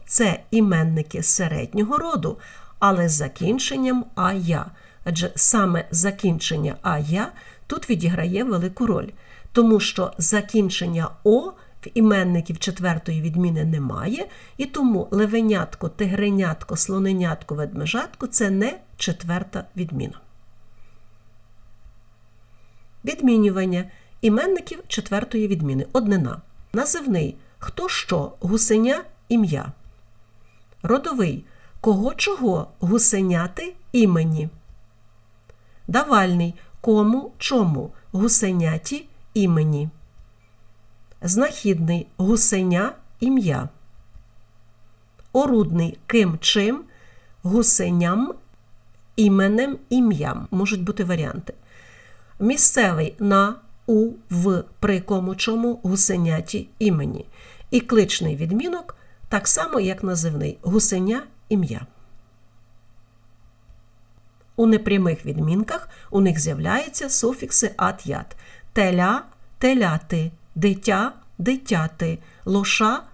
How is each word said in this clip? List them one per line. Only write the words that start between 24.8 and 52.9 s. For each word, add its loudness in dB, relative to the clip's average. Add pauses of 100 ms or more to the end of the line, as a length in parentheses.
четвертої -4
відміни. -2
Однина. 0 (320)
Називний. -2 (240)
Хто -8
що? -4
Гусеня, 2 (260)
ім'я. 0 (1120)
Родовий. -2 (360)
Кого 2
чого? -2 (120)
Гусеняти, 2 (160)
імені. 2 (1400)
Давальний. 2 (260)
Кому 2
чому? 0 (200)
Гусеняті, 2 (260)
імені. 2 (1300)
Знахідний. 0 (100)
Гусеня, 2 (280)
ім'я. 0 (1600)
Орудний. 2 (100)
Ким 2
чим? 0 (600)
Гусеням, 2 (840)
іменем, 4 (120)
ім'ям. 0
Можуть -2
бути -4
варіанти. -4 (840)
Місцевий. 2